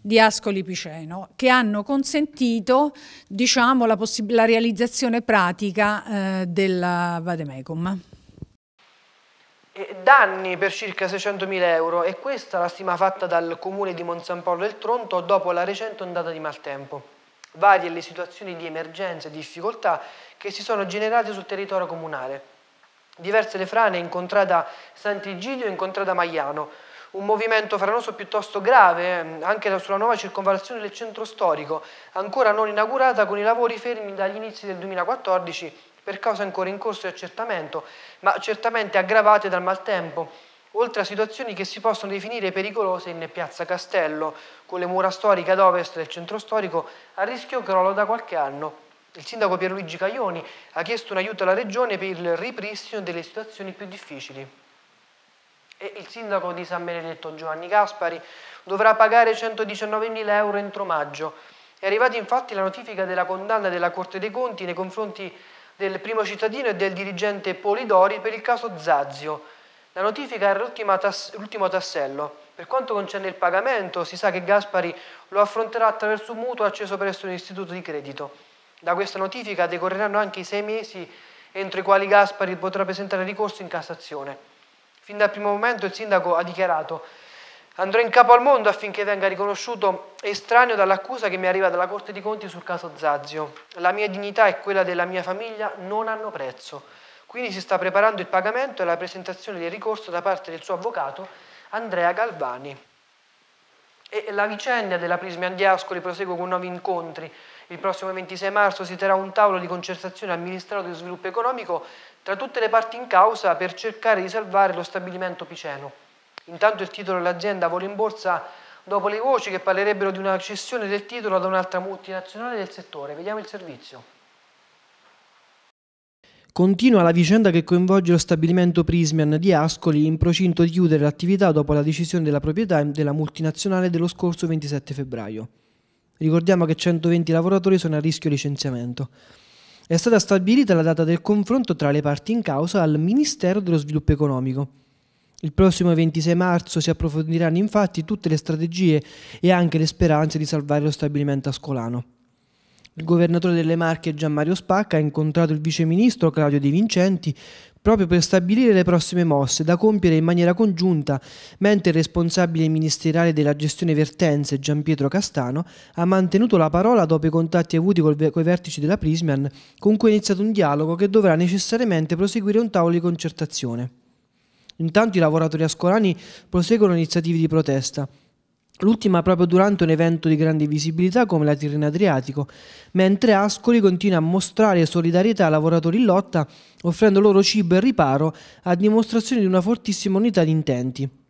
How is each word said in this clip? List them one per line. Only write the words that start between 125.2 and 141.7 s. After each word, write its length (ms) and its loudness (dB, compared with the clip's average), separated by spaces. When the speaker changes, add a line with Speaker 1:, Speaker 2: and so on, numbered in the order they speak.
Speaker 3:
Continua 500 4
la 100 6
vicenda 380 6
che 140 2
coinvolge 480 4
lo 60 6
stabilimento 680 2
Prismian 560 2
di 140 4
Ascoli, 520 2
in 120 0
procinto 460 2
di 60 4
chiudere 320 4
l'attività 520 2
dopo 180 2
la 100 4
decisione 440 0
della 160 0
proprietà 420 0
della 300 0
multinazionale 760 -2
dello 200 0
scorso 380 -2
ventisette 460 -4
febbraio. 540 -8
Ricordiamo 480 4
che 100 0
centoventi 560 2
lavoratori 480 4
sono 160 0
a 40 2
rischio 300 0
licenziamento. 800 -4
È 100 2
stata 220 4
stabilita 540 4
la 100 4
data 200 2
del 180 2
confronto 540 2